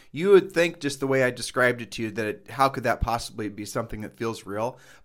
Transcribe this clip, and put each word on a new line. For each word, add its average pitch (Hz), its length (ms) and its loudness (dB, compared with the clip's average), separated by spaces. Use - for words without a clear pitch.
you 175 180 0
would 190 220 8
think 165 260 0
just 139 220 -4
the 139 60 -2
way 131 180 2
I 127 60 2
described 120 500 0
it 113 120 -12
to 117 100 -8
you 110 100 -4
that 107 140 -4
it, - 240 -6
how 135 180 2
could 135 160 -6
that 117 160 0
possibly 113 480 -4
be 101 160 -10
something 113 380 -8
that 104 160 -14
feels 113 280 -6
real? 107 320 -6